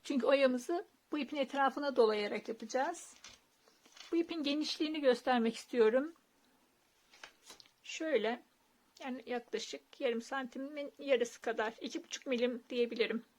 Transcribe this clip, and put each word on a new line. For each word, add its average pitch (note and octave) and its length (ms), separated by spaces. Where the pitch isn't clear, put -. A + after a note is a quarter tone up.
Çünkü C#4+ 220
oyamızı C#4 600
bu D4+ 60
ipin D4 200
etrafına C4+ 580
dolayarak G#3+ 520
yapacağız. B3+ 680
Bu E4+ 40
ipin E4+ 280
genişliğini D4+ 580
göstermek B3 540
istiyorum. B3+ 600
Şöyle, A#3+ 600
yani C4 220
yaklaşık - 760
yarım A#3 200
santimin C4+ 760
yarısı B3 420
kadar, A3+ 400
iki D#4 220
buçuk - 220
milim B3 440
diyebilirim. A#3 560